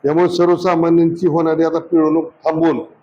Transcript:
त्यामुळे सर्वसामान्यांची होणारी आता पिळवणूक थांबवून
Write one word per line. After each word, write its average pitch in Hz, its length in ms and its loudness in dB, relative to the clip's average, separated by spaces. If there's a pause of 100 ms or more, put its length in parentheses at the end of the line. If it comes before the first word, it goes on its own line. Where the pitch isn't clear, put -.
त्यामुळे 160 240 0
सर्वसामान्यांची 170 960 0
होणारी 160 360 0
आता 160 160 -2
पिळवणूक 160 500 0 (160)
थांबवून 160 340 0 (240)